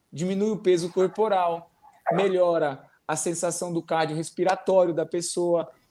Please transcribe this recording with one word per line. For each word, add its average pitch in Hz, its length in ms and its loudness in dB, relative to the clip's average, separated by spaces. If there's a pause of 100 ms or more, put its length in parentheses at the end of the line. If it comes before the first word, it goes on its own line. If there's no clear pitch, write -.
(100)
diminui 190 420 -2
o 202 60 -4
peso 180 320 2
corporal, 185 800 0 (420)
melhora 175 720 2 (220)
a 156 100 -2
sensação 170 540 -4
do 165 120 -4
cardiorrespiratório 170 1120 0
da 160 100 0
pessoa, 170 640 -2 (220)